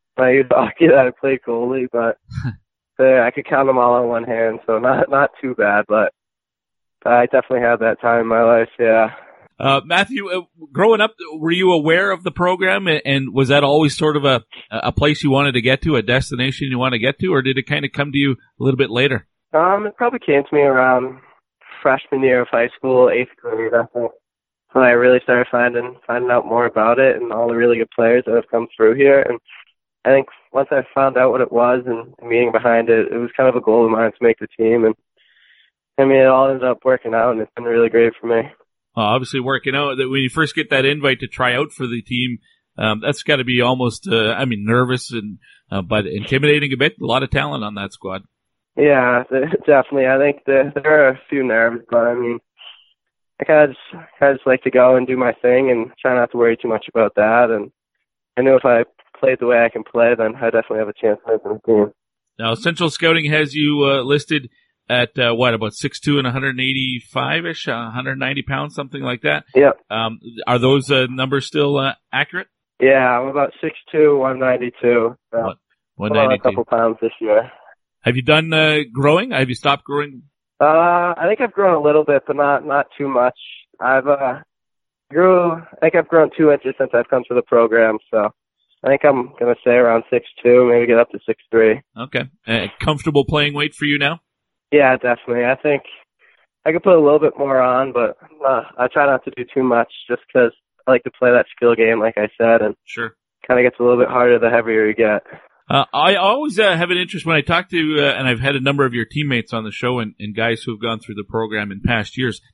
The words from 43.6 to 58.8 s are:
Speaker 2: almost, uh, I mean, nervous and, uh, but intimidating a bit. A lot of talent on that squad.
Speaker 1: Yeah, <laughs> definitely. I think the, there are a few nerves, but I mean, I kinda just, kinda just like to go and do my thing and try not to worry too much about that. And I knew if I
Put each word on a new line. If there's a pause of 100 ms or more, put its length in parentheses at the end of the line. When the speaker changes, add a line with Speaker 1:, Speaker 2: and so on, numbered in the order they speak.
Speaker 2:
almost,
uh,
I
mean,
nervous
and, (340)
uh,
but
intimidating
a
bit.
A
lot
of
talent
on
that
squad. (520)
Speaker 1:
Yeah,
<laughs>
definitely.
I
think
the,
there
are
a
few
nerves,
but
I
mean, (1000)
I
kinda
just, (120)
kinda
just
like
to
go
and
do
my (100)
thing
and (100)
try
not
to
worry
too
much
about
that.
And (640)
I
knew
if
I (360)